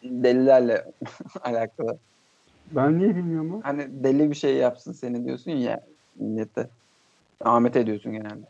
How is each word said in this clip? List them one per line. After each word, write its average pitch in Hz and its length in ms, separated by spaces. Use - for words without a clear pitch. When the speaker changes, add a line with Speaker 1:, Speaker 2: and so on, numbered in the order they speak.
Speaker 1:
Delilerle 127 880
<laughs> - 260
alakalı. 113 560
Speaker 2:
Ben 151 280
niye 202 160
bilmiyorum 165 380
lan? 214 80
Speaker 1:
Hani 139 420
deli 139 260
bir 143 60
şey 143 200
yapsın 127 360
seni 120 340
diyorsun 131 260
ya 123 300
millete. 110 540
Ahmet'e 120 440
diyorsun 107 260
genelde. 107 380